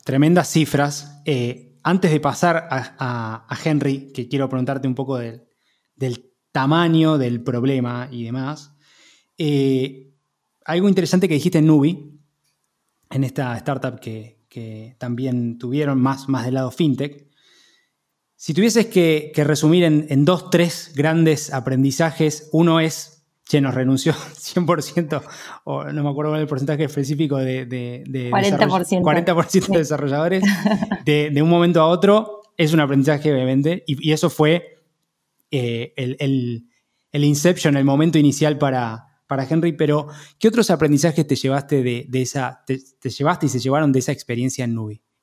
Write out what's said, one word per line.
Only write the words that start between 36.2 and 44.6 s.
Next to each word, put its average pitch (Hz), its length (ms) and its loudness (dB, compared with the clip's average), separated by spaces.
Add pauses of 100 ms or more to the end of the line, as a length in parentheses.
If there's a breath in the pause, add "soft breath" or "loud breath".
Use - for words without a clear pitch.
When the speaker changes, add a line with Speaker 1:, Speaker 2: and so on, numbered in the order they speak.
Speaker 1:
el 147 120 -2
inception, 147 540 2
el 135 80 2
momento 151 340 2
inicial 147 380 2
para, 123 680 -4
para 135 200 -4
Henry, 160 280 0
pero 147 360 0 (280 loud breath)
¿qué 220 100 4
otros 226 220 2
aprendizajes 151 560 2
te 143 100 -2
llevaste 139 460 -2
de, 123 260 -4
de 127 140 -2
esa, 127 460 -6
te, 131 120 -4 (200)
te - 100 -8
llevaste 156 380 -2
y - 20 0
se 120 100 -4
llevaron 139 320 2
de 131 80 2
esa 135 120 -2
experiencia 123 540 -4